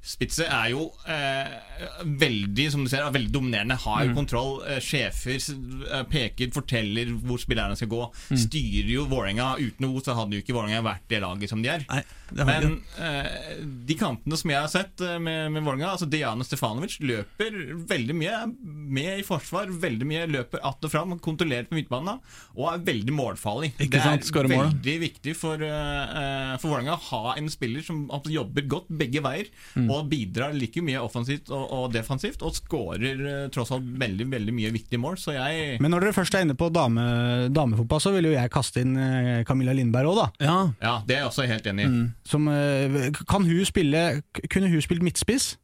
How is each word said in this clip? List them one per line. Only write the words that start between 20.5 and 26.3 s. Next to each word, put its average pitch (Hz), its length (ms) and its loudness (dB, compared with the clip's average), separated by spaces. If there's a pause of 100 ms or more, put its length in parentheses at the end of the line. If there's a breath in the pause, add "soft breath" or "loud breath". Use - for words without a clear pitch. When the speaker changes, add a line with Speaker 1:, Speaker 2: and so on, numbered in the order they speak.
Speaker 1:
att 135 220 -4
og 151 60 -4
fram, 170 280 -2
kontrollerer 151 480 -2
på 165 80 -4
midtbanen, 160 440 -4 (360 loud breath)
og 156 180 -2
er 175 60 -4
veldig 131 320 0
målfarlig. 123 680 -2
Speaker 2:
Ikke 147 140 0
Speaker 1:
Det 139 120 4
Speaker 2:
sant, 151 200 6
Speaker 1:
er - 80 -6
Speaker 2:
skårer 143 240 6
mål. 143 160 6 (100)
Speaker 1:
veldig 143 200 0
viktig 156 340 -4
for, 156 200 -2
eh, 143 1000 -4